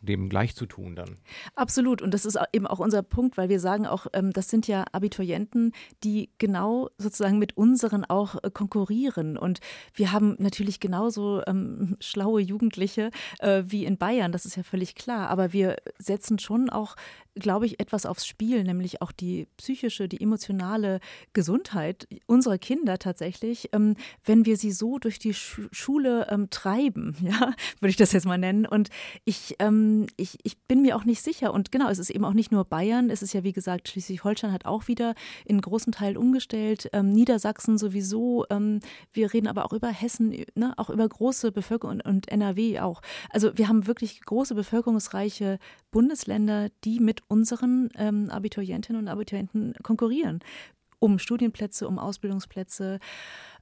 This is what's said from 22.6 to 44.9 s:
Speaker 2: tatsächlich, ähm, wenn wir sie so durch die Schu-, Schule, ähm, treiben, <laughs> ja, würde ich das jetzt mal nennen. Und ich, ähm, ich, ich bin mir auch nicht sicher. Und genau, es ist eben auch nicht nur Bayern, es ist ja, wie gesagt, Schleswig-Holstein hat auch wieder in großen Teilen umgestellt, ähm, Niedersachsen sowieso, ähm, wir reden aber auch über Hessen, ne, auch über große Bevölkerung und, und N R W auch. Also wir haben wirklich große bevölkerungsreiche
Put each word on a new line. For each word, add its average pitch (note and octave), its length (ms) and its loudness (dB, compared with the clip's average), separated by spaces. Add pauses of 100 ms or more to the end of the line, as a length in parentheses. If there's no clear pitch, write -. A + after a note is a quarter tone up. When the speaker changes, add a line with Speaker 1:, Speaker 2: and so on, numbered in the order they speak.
Speaker 2:
tatsächlich, F#3 720 -6
ähm, G#3+ 220 4 (280)
wenn A3 220 8
wir A3 100 6
sie G#3 160 -2
so A#3 260 -4
durch A3+ 220 -4
die G#3+ 140 -2
Schu-, - 400 -10
Schule, C4 560 0
ähm, G3+ 200 0
treiben, G3+ 680 0
<laughs> E3 40 -10
ja, A3+ 320 2 (280)
würde G3 80 4
ich F#3 80 2
das G3 160 8
jetzt F#3 120 4
mal F3+ 120 2
nennen. F#3+ 280 2
Und G#3 220 2 (380)
ich, - 340 -4
ähm, G#3+ 560 6
ich, - 280 -6
ich - 160 -4
bin C4 220 4
mir C4 140 6
auch G#3 80 -2
nicht A3+ 180 2
sicher. D4+ 320 -2
Und G3 200 0
genau, - 160 2
es F#3 100 0
ist F3+ 100 -4
eben G3+ 140 -2
auch G3+ 80 0
nicht A3 220 4
nur G3 100 4
Bayern, A3 460 2
es G#3+ 120 -2
ist G3 120 -4
ja, F#3+ 100 0
wie F#3+ 80 0
gesagt, F#3 380 -4
Schleswig-Holstein G3+ 640 -2
hat - 100 -4
auch G#3+ 240 -4
wieder A#3 280 -2 (280)
in G#3 160 2
großen A3 320 0
Teilen G3+ 240 -2
umgestellt, A3+ 800 0
ähm, G3 180 4
Niedersachsen A3 640 4
sowieso, G#3 720 0
ähm, G#3 300 0 (320)
wir G#3+ 220 0
reden A3 140 2
aber F#3+ 180 -2
auch - 80 -6
über A#3 160 -2
Hessen, A3 560 -2 (100)
ne, B3 220 0
auch - 120 -4
über A3 200 2
große A#3+ 420 0
Bevölkerung G3+ 460 -4
und, - 80 -8
und F#3+ 260 0
N G#3 80 2
R G3 160 0
W A3 240 0
auch. F3+ 220 -4 (300)
Also G#3+ 260 2
wir G#3+ 100 4
haben G#3+ 180 4
wirklich A3+ 360 -4
große A#3+ 340 -2
bevölkerungsreiche G#3 1040 -2 (320)